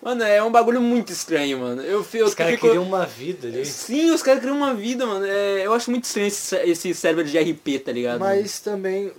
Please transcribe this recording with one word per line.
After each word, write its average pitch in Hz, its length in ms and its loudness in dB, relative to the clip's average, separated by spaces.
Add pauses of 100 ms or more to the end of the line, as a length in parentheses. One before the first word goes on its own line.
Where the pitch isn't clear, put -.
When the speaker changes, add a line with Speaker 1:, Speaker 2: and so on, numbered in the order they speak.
Speaker 1:
Mano, 240 220 -2
é 208 180 6
um 226 80 0
bagulho 233 300 6
muito 240 320 0
estranho, 147 480 -2
mano. 123 220 -4
Eu 190 220 0
fi-, - 140 -8
eu 220 80 4
Speaker 2:
Os 202 80 2
caras 165 200 2
Speaker 1:
fico - 140 4
Speaker 2:
criam 180 140 4
uma 185 240 -2
vida 131 420 -10
ali. 120 160 -4
Speaker 1:
Sim, 277 460 0
os 320 120 2
caras 262 180 4
criam 269 160 -2
uma 277 180 0
vida, 240 320 -4
mano. 196 180 -2
É, 196 400 0
eu 208 80 0
acho 233 180 0
muito 247 140 0
estranho 208 240 -2
esse, 202 280 -4
esse 175 380 0
server 165 300 0
de 147 140 0
R 160 160 2
P, 139 240 -4
tá 135 140 -8
ligado? 120 280 -2
Speaker 2:
Mas 196 400 0
também 196 580 -4